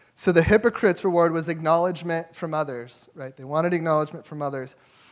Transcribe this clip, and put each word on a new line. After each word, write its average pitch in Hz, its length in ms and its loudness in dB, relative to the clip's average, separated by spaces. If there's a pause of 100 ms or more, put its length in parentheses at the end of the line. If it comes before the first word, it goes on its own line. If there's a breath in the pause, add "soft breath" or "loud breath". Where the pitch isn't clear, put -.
(140 soft breath)
So - 180 0
the 165 100 6
hypocrite's 214 600 2
reward 170 280 4
was 165 180 -4
acknowledgement 165 840 -2
from 160 200 -8
others, 131 600 -8
right? 131 220 -14
They 135 80 -18
wanted 160 300 0
acknowledgement 156 500 0
from 151 160 -12
others. 139 340 -6 (380 soft breath)